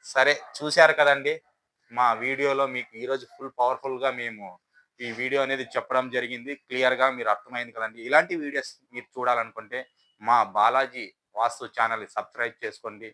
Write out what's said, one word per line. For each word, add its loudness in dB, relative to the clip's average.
సరే, 4
చూశారు 6
కదండి 4
మా 4
వీడియోలో. 0
మీకు -10
ఈరోజు -4
ఫుల్ -14
పవర్ఫుల్గా 0
మేము -10
ఈ -6
వీడియో 0
అనేది -4
చెప్పడం -2
జరిగింది. -6
క్లియర్గా 2
మీరు -2
అర్థమైంది -8
కదండి. -6
ఇలాంటి 2
వీడియోస్ -6
మీరు -14
చూడాలనుకుంటే -2
మా 6
బాలాజీ 2
వాస్తు -2
ఛానల్ని -2
సబ్స్క్రైబ్ -6
చేసుకోండి -10